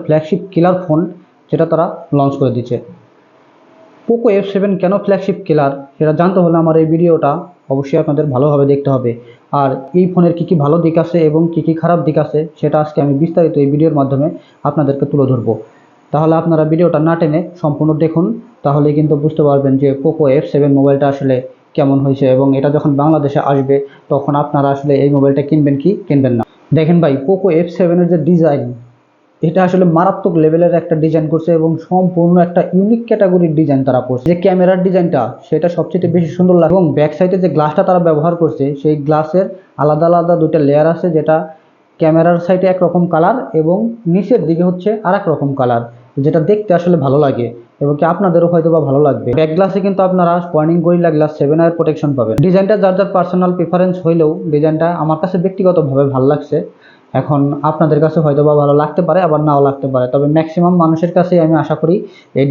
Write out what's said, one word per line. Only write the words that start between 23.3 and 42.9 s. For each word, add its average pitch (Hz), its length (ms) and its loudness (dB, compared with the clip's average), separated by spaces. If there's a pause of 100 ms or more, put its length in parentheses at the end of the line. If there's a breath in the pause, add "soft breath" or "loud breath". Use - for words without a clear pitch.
আসবে, 139 240 0 (360 loud breath)
তখন - 220 -2 (100)
আপনারা 143 320 -2
আসলে 147 180 -2 (100)
এই 143 120 2
মোবাইলটা 139 340 2
কিনবেন 147 320 2
কি 170 80 0 (180)
কিনবেন 131 320 2
না। 113 40 -4 (340 soft breath)
দেখেন 160 260 2
ভাই, 143 100 2 (140)
Poco 190 200 0 (120)
এফ 175 80 -2 (100)
সেভেনের 175 340 2
যে 175 60 2 (120)
ডিজাইন, 160 340 2 (800)
এটা 170 260 0
আসলে 185 180 2 (100)
মারাত্মক 190 380 0 (100)
লেভেলের 170 380 2
একটা 170 220 -2
ডিজাইন 160 280 0
করছে 160 180 -2 (100)
এবং 160 100 0 (200)
সম্পূর্ণ 175 460 2 (100)
একটা 175 160 -2 (140)
ইউনিক 220 320 2
ক্যাটাগরির 180 520 0
ডিজাইন 139 280 2
তারা 127 200 0
করছে। 127 220 -4
যে 175 140 2
ক্যামেরার 185 420 2
ডিজাইনটা, 175 360 0 (260)
সেটা 160 200 0 (100)
সবচেয়ে 170 380 -2
বেশি 165 220 0
সুন্দর 180 240 4
লাগে 160 120 2
এবং 185 120 2 (120)
ব্যাক 151 200 0
সাইডে 185 260 0
যে 175 120 0
গ্লাসটা 151 340 0
তারা 175 180 2
ব্যবহার 160 340 0
করছে, 147 240 0 (160)
সেই 151 140 0 (120)
গ্লাসের 156 380 0 (380 loud breath)
আলাদা 151 260 2
আলাদা 175 320 2
দুইটা 156 260 0
লেয়ার 147 260 2
আছে, 180 140 -4 (100)
যেটা 156 180 0 (640 loud breath)
ক্যামেরার 165 460 2
সাইডে 185 280 0
একরকম 180 300 2 (100)